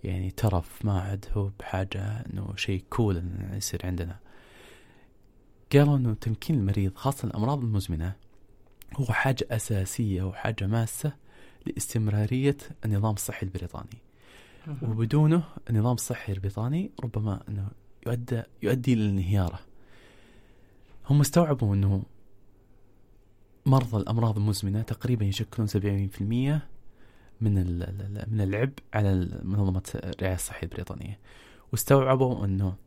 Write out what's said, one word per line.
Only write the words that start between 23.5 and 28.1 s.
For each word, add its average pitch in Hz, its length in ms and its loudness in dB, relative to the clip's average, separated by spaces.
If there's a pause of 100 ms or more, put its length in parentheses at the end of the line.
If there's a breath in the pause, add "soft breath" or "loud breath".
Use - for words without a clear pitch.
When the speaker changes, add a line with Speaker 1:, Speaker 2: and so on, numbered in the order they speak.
Speaker 1:
مرضى 131 300 4
الأمراض 110 420 2
المزمنة 101 440 0
تقريبًا 117 420 -2
يشكلون 104 440 -2
سبعين 101 400 0
في - 120 -10
المية 131 480 0 (720 soft breath)
من 104 180 4
ال-، 87 240 0
ال-، 98 360 -8